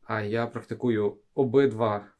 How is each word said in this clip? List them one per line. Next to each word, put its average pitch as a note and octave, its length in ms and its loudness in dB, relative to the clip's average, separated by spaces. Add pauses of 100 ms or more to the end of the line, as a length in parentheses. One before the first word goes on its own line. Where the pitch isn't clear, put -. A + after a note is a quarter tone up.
А A2 180 -4
я A2+ 240 -2
практикую A2 680 -2 (180)
обидва A#2 720 2 (140)